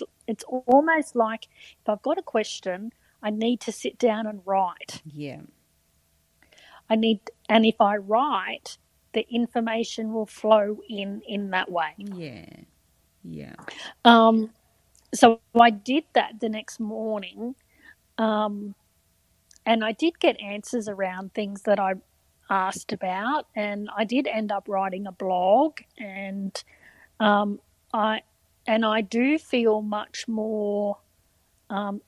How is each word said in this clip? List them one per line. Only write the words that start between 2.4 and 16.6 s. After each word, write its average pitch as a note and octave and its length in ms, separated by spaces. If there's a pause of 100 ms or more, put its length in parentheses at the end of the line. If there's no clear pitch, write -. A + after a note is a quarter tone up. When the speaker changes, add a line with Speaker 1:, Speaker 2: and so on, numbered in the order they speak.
Speaker 1:
I G#3+ 80
need A3+ 300
to A3+ 120
sit - 260
down A3 280
and G#3 180
write. F#3+ 600
Speaker 2:
Yeah. D3 360 (1500)
Speaker 1:
I A3+ 60
need, A3 260 (280)
and A3 160
if A3 160
I G#3 160
write, G#3+ 800 (360)
the A3 180
information A3+ 840
will G#3+ 140
flow G#3+ 520 (100)
in, G3+ 380
in G3+ 240
that F#3 200
way. E3 260
Speaker 2:
Yeah. E3+ 500 (760)
Yeah. D#2 320 (500)
Speaker 1:
Um, A3+ 460 (600)
so A3+ 280 (180)
I A#3 120
did B3+ 420
that A3+ 280
the A3+ 80
next G#3+ 300